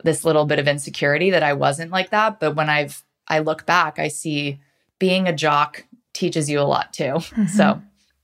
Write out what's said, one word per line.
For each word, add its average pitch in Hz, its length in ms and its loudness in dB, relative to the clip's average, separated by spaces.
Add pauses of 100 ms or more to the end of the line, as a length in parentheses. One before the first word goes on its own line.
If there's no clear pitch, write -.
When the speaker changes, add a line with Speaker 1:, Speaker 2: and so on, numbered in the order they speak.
Speaker 1:
this 160 220 0
little 151 220 4
bit 151 120 0
of 143 80 0
insecurity 147 640 0
that 165 120 2
I 147 100 2
wasn't 143 380 -2
like 185 200 -2
that. 214 300 0
But 151 140 0
when 151 160 0
I've, 147 340 -2 (240)
I 156 120 2
look 156 260 -4
back, 165 320 0
I 156 100 -2
see 147 500 -6 (400)
being 185 300 2
a 165 60 0
jock 147 500 0 (300)
teaches 165 340 -2
you 147 100 0
a 143 40 4
lot 139 320 0
too. 156 100 -4
Speaker 2:
Mm-hmm. 165 420 -2
Speaker 1:
So 165 360 2 (420)